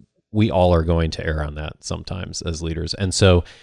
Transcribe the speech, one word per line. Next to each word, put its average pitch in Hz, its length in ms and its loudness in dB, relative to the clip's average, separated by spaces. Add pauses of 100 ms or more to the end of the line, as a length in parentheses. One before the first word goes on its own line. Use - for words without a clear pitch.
(320)
we 107 200 2
all 90 220 4
are 82 100 4
going 82 280 0
to - 140 -8
err 78 180 -2
on 73 120 -8
that 76 280 -10
sometimes 87 580 -10
as 82 200 -6
leaders. 80 320 -6
And 95 200 -2
so 90 300 6 (200)